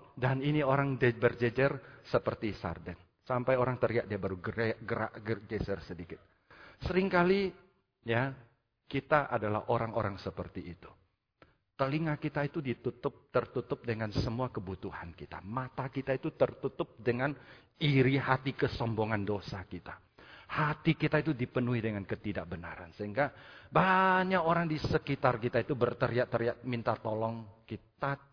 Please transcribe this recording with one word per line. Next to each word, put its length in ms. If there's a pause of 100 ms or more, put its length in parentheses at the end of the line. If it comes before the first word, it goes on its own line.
(120)
dan 320
ini 160
orang 400
de-, 160
berjejer 880
seperti 480
sarden. 480 (240)
Sampai 320
orang 240
teriak, 240
dia 160
baru 240
gere-, 400
gerak, 400
ger-, 240
geser 400
sedikit. 320 (640)
Seringkali, 680 (540)
ya, 280 (520)
kita 420
adalah 480
orang-orang 460
seperti 400 (100)
itu. 180 (840)
Telinga 460
kita 260
itu 160
ditutup, 720
tertutup 480
dengan 320
semua 320
kebutuhan 720
kita. 240
Mata 480
kita 240
itu 160
tertutup 720
dengan 320 (480)
iri 320
hati, 400
kesombongan, 720
dosa 400
kita. 320 (460)
Hati 500
kita 240
itu 160
dipenuhi 480
dengan 240
ketidakbenaran. 880
Sehingga 380 (400)
banyak 640
orang 320
di 80
sekitar 640
kita 220
itu 100
berteriak-teriak 880
minta 320
tolong. 720
Kita 480 (180)